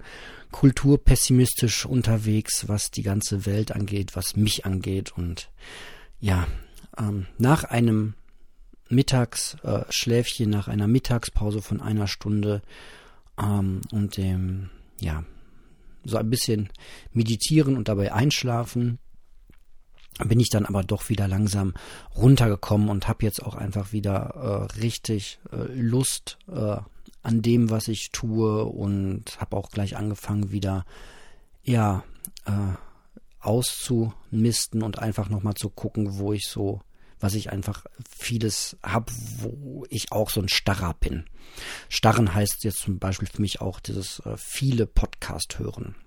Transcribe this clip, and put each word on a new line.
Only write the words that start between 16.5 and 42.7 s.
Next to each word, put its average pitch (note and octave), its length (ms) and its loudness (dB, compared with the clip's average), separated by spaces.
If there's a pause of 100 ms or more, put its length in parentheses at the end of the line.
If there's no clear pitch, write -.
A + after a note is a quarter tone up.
meditieren C3 640 2
und A2 120 -2
dabei G2 240 2
einschlafen, A#2+ 880 0 (1200)
bin A2+ 160 4
ich A#2 80 4
dann G#2 180 2
aber G2 160 0
doch - 260 -4
wieder G2+ 200 0
langsam G2 460 0 (400)
runtergekommen A2 760 6
und G2+ 200 0
hab - 140 0
jetzt G#2+ 200 0
auch - 120 -8
einfach G2+ 380 -4
wieder, G2+ 840 -2
äh, G#2+ 60 -8
richtig, A2 580 -4 (140)
äh, A2+ 220 -6
Lust, B2+ 640 0 (100)
äh, G#2+ 280 -2 (460)
an A2+ 200 2
dem, A#2 280 6
was A2 180 0
ich A2 240 -4
tue A2 520 0
und G2+ 760 -2
hab - 140 -8
auch - 180 -4
gleich G2+ 260 -4
angefangen G#2 560 -2
wieder, F#2+ 340 -2 (800)
ja, G#2 400 4 (420)
äh, G2+ 280 0 (640)
auszumisten A2+ 1400 0
und G#2+ 160 -4
einfach A2 300 -2
nochmal G#2 260 0
zu - 140 -4
gucken, G2+ 500 -4
wo G2+ 140 0
ich G#2 140 -4
so, G2+ 340 -4 (380)
was G2 160 0
ich G#2+ 160 -4
einfach G2 340 -6 (240)
vieles - 760 -4
hab, A2+ 280 -2 (280)
wo B2 500 -10
ich - 240 -6
auch G#2+ 180 2
so G#2+ 100 0
ein F#2+ 80 0
Starrer F#2 460 0
bin. - 300 0 (640)
Starren G#2+ 460 4
heißt G#2 300 0
jetzt G#2+ 160 -4